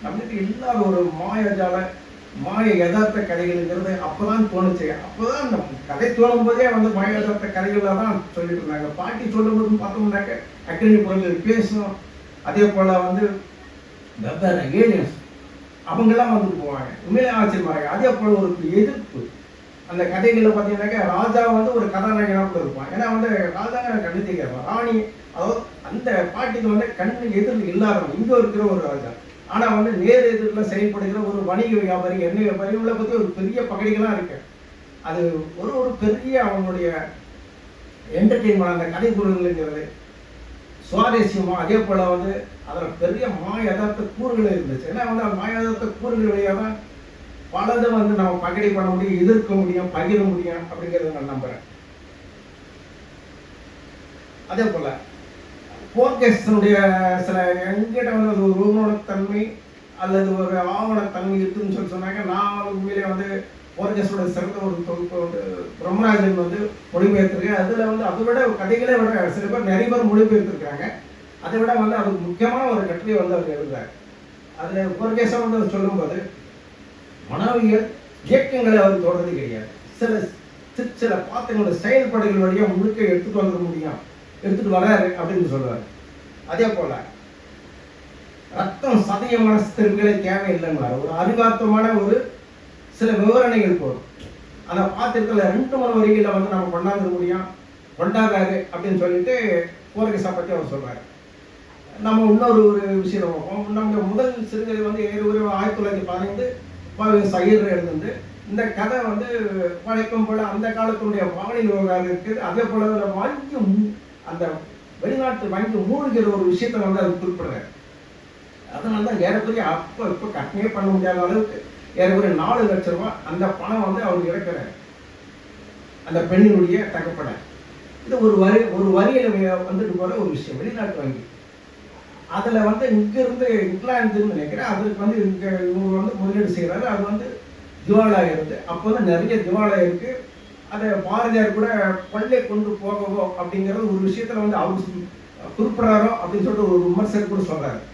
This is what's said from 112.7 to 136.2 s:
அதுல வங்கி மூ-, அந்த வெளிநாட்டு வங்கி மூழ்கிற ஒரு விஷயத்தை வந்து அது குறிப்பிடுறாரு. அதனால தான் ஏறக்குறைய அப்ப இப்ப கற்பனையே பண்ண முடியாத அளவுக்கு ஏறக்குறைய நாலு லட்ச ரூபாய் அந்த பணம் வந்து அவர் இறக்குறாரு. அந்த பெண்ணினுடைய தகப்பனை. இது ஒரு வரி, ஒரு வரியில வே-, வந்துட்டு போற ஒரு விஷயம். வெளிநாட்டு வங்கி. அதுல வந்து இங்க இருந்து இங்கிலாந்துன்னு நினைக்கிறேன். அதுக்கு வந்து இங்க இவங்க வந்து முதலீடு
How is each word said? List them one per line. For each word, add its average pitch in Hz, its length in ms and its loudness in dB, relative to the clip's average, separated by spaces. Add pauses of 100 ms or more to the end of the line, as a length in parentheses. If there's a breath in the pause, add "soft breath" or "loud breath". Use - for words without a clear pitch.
அதுல 214 200 0
வங்கி 196 500 -4
மூ-, 208 380 2 (320)
அந்த 170 180 -8 (580)
வெளிநாட்டு 254 480 -2
வங்கி 214 280 -2
மூழ்கிற 226 560 0
ஒரு 190 160 0
விஷயத்தை 214 320 0
வந்து 190 180 0
அது 175 100 2
குறிப்பிடுறாரு. 175 580 -4 (1080)
அதனால 214 300 -2
தான் 208 160 0
ஏறக்குறைய 214 420 0
அப்ப - 400 -4
இப்ப 185 300 -4
கற்பனையே 202 400 -4
பண்ண 196 160 0
முடியாத 185 320 2
அளவுக்கு 208 360 0 (380)
ஏறக்குறைய 185 400 4
நாலு 233 280 2
லட்ச 190 260 0
ரூபாய் 175 300 -4 (100)
அந்த 180 160 -2
பணம் 202 420 -2
வந்து 190 160 -2
அவர் 180 260 0
இறக்குறாரு. 170 420 -6 (1300)
அந்த 165 140 0
பெண்ணினுடைய 180 600 6 (120)
தகப்பனை. 156 440 -6 (680)
இது 247 160 0
ஒரு 208 160 6
வரி, 202 240 6 (160)
ஒரு 196 120 2 (100)
வரியில 247 340 4
வே-, 185 260 2 (100)
வந்துட்டு 185 300 -2
போற 180 140 -2
ஒரு 202 160 -2
விஷயம். 135 300 -6
வெளிநாட்டு 202 380 -6
வங்கி. 131 260 -6 (1120)
அதுல 220 220 0
வந்து 220 300 2
இங்க 214 300 2
இருந்து 247 280 0 (160)
இங்கிலாந்துன்னு 208 680 0
நினைக்கிறேன். 160 380 -6
அதுக்கு 202 320 -4
வந்து 220 200 2
இங்க 190 220 -2
இவங்க 190 520 -2
வந்து 208 180 -2
முதலீடு 196 400 0